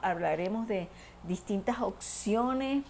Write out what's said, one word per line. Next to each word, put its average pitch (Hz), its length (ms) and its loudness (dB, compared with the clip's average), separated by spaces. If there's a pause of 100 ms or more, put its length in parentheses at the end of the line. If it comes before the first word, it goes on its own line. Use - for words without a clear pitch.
hablaremos 180 640 2
de 190 220 0 (340)
distintas 196 580 0
opciones. 254 1080 2